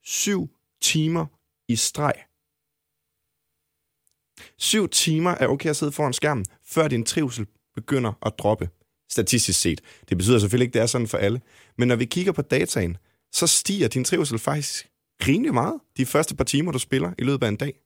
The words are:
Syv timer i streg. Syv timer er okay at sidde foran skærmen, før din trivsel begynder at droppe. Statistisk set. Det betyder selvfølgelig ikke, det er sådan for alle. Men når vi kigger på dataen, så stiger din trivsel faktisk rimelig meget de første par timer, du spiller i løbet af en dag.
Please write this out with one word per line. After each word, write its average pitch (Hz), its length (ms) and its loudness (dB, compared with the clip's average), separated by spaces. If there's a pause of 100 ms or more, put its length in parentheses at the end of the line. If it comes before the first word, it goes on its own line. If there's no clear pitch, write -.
Syv 185 440 -2 (340)
timer 160 440 0 (420)
i 117 80 2
streg. - 360 0 (2500)
Syv 208 300 0
timer 160 420 2
er 135 160 0
okay 143 240 0
at 147 60 0
sidde 147 160 -2
foran 143 200 -2
skærmen, 131 320 0 (220)
før 156 220 2
din 117 160 0
trivsel 117 420 -2 (280)
begynder 123 380 -2 (140)
at 107 120 -2
droppe. 104 300 0 (420)
Statistisk 107 500 0
set. 80 200 0 (280)
Det 90 100 -2
betyder 110 200 4
selvfølgelig 110 280 4
ikke, 123 80 -10
det 113 80 4
er 117 40 2
sådan 117 220 -2
for - 100 -4
alle. 104 220 0 (380)
Men 123 100 2
når 120 80 4
vi 120 80 0
kigger 180 280 -2
på 143 100 -2
dataen, 113 540 0 (360)
så - 140 0
stiger 185 420 2
din 127 160 -2
trivsel 143 340 0
faktisk - 500 -4 (400)
rimelig 220 260 2
meget 151 200 0 (220)
de 127 100 0
første 156 300 0
par 131 80 -2
timer, 151 280 0
du 127 60 -2
spiller 143 400 -2
i 120 60 -4
løbet 131 200 0
af 110 40 2
en 104 80 -2
dag. 139 180 -6 (120)